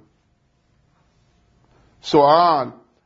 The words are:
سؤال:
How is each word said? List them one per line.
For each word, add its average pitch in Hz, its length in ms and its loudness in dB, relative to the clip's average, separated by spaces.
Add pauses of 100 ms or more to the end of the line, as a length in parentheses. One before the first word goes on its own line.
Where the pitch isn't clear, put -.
(2000)
سؤال: 151 720 0 (340)